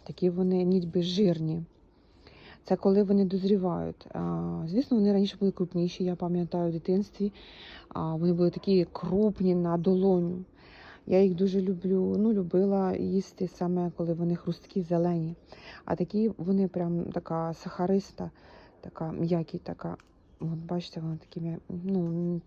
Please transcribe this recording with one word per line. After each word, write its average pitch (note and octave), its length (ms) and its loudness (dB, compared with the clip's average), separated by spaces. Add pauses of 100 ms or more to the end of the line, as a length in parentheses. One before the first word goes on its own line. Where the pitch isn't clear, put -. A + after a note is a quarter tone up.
Такі F3 260 -2
вони F#3 340 2
ніби F3+ 380 2
жирні. E3+ 600 0 (1000)
Це F#3 120 0
коли G3 280 4
вони G3+ 220 4
дозрівають. F3+ 880 0
А, E3+ 540 -4
звісно, A#3 300 0
вони G3+ 160 4
раніше G3 260 0
були G3 120 2
крупніші, F3 520 -2
я F3+ 120 0
пам'ятаю, F3 540 -2
в E3 40 -2
дитинстві. G3 580 -2 (580)
А, D#3+ 260 -4
вони F3 180 2
були F3 160 2
такі F3+ 420 2
крупні F#3 640 2
на E3+ 220 2
долоню. F3+ 600 2 (680)
Я F#3 140 6
їх F#3 140 4
дуже F#3+ 260 2
люблю, F#3+ 580 0
ну, A3 140 4
любила F#3+ 600 2
їсти F#3 520 -2
саме, F3 500 -2
коли E3+ 160 0
вони E3+ 220 0
хрусткі, - 460 -6
зелені. E3+ 540 0 (500)
А E3+ 100 -2
такі G#3 420 0
вони F#3+ 300 0
прям E3+ 360 -2
така E3 500 -6
сахариста, F#3 800 -2 (500)
така - 300 -10
м'які, E3 460 -2
така. E3+ 400 -10 (420)
От E3 180 -6 (120)
бачите, F3 300 -6
вони D#3+ 180 -6
такі - 240 -14
м'я-, E3 180 -6 (100)
ну, F3 760 -2